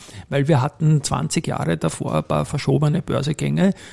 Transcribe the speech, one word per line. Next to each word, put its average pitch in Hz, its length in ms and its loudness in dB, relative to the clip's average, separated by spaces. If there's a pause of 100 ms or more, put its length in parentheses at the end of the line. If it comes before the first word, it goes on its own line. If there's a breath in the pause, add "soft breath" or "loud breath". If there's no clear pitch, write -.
(300 loud breath)
weil 139 180 0
wir 147 140 4
hatten 151 400 2
zwanzig 143 460 -4
Jahre 165 280 -2
davor - 380 -4
ein 78 100 0
paar 76 220 0
verschobene 139 560 0
Börsegänge, 151 720 0 (200 loud breath)